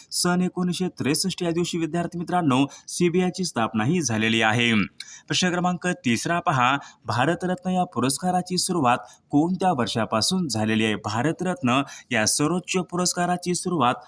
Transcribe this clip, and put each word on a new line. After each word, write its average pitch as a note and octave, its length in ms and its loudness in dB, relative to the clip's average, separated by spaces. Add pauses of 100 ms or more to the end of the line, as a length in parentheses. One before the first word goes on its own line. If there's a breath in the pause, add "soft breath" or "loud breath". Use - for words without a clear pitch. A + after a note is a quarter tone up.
(120 loud breath)
सन F3+ 300 0
एकोणीसशे F3+ 460 -2
त्रेसष्ट D#3+ 560 -2
या E3+ 80 0
दिवशी, E3+ 260 -2
विद्यार्थी E3+ 420 -4
मित्रांनो, D#3+ 460 2 (220 loud breath)
सीबीआयची F3+ 560 0
स्थापना A2+ 400 -2
ही E3+ 180 0
झालेली A2+ 400 2
आहे. A#2 320 4 (540 loud breath)
प्रश्न F3+ 220 0
क्रमांक F3 380 -2
तिसरा E3+ 520 0
पहा, C3+ 380 2 (280 loud breath)
भारतरत्न E3+ 640 0
या F3+ 140 2
पुरस्काराची F3+ 760 -2
सुरुवात C#3 400 2 (320 loud breath)
कोणत्या F3 420 2
वर्षापासून A#2+ 760 0
झालेली A2 380 0
आहे? G#2+ 100 2
भारतरत्न C3+ 840 -2 (300 loud breath)
या A2+ 140 2
सर्वोच्च E3+ 520 0
पुरस्काराची F3+ 800 -2
सुरुवात C#3 400 0 (120 loud breath)